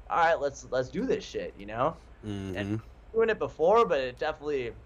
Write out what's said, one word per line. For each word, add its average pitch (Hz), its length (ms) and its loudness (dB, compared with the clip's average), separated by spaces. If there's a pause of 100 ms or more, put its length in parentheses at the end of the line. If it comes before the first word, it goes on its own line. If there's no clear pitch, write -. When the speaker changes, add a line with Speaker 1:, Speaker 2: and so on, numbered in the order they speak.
Speaker 1:
all - 100 -2
right, 165 220 4
let's, 131 300 -4
let's 127 200 0
do 233 160 -4
this 143 180 0
shit," 90 340 -8
you 101 80 -14
know? 123 300 -2 (280)
Speaker 2:
Mm-hmm. 98 340 -6
Speaker 1:
And 104 240 -2 (320)
doing 226 160 4
it 208 100 0
before, 175 460 4
but 165 140 2
it 127 200 -4
definitely 143 520 -2 (140)